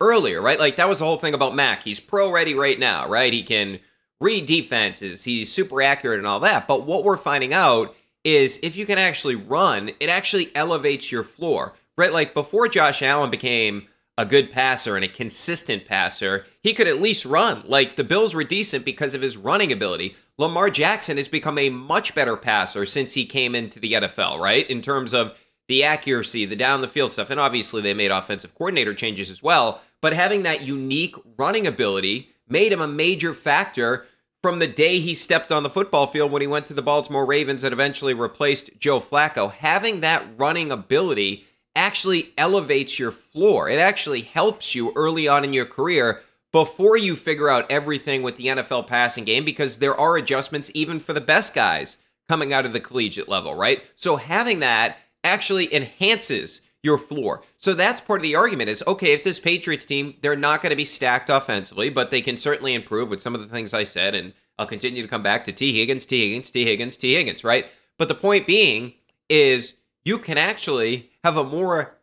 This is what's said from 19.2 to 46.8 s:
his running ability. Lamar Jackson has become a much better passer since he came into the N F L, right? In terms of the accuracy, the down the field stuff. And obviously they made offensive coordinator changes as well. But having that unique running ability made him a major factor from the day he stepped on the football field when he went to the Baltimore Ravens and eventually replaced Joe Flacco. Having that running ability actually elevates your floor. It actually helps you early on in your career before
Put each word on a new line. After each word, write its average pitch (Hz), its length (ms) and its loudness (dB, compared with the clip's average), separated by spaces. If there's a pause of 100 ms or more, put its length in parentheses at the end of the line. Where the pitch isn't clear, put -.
his 117 160 -4
running 151 340 0
ability. 92 420 -2 (240)
Lamar 165 320 2
Jackson 165 460 0
has 143 120 -4
become 147 300 -2
a 139 120 2
much 143 440 -4
better 123 220 2
passer 101 480 0
since 127 300 -4
he 127 100 -2
came 127 300 -2
into 113 260 -6
the 110 140 0
N 104 100 2
F - 140 -6
L, 90 200 -2
right? 101 300 2
In 120 140 -4
terms 131 320 -2
of 113 240 0 (300)
the 131 160 4
accuracy, 131 600 0
the 101 120 -6
down 131 240 2
the 127 80 -4
field 131 240 -2
stuff. - 180 -6
And 139 80 -2
obviously 117 420 -2
they 101 140 0
made 101 160 0
offensive 95 440 -4
coordinator 147 400 -2
changes 98 360 -6
as 90 120 -18
well. 139 380 2 (200)
But 156 140 0
having 190 280 0
that 156 200 -2
unique 135 520 -4 (240)
running 190 280 0
ability 104 640 -2 (180)
made 196 240 4
him 175 80 0
a 151 80 -2
major 160 460 0
factor 131 720 0 (360)
from 175 160 0
the 165 80 2
day 160 320 2
he 165 160 -2
stepped - 380 0
on 151 100 2
the 143 80 -4
football 170 360 2
field 147 260 0
when 143 100 0
he 139 60 -2
went 147 180 -2
to 151 80 -16
the 139 80 -4
Baltimore 143 420 0
Ravens 139 380 0
and 131 100 -2
eventually 135 420 0
replaced 135 640 -2
Joe 139 220 2
Flacco. 143 520 0
Having 196 480 0
that 156 260 0 (100)
running 156 360 0
ability 113 720 0 (300)
actually 185 600 0
elevates 143 640 0
your 117 140 -4
floor. 151 560 0
It 139 100 0
actually 156 440 0
helps 196 520 -2
you 120 220 -2
early 156 320 0
on 143 160 4
in 139 80 -2
your 127 140 2
career 135 560 0 (280)
before 185 480 4